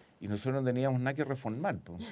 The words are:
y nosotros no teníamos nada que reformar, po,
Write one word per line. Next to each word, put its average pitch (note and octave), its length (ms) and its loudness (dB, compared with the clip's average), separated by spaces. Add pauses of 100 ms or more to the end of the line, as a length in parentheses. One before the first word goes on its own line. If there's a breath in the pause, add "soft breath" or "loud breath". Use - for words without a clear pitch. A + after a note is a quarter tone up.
(200 loud breath)
y G2 80 -6
nosotros G#2+ 260 0
no C3+ 100 2
teníamos B2+ 360 4
nada C3 140 0
que D3 100 0
reformar, C3+ 560 -2
po, E2+ 180 -10 (140)